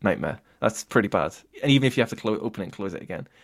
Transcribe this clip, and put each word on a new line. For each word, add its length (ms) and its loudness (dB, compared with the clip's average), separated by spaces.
nightmare. 360 0
That's 240 -2
pretty 240 4
bad. 260 0
And 100 4
even 140 6
if 100 0
you 60 4
have 80 -2
to 60 -8
clo-, 240 -2
open 200 -6
it 40 -6
and 100 -10
close 180 -6
it 80 -10
again 260 -10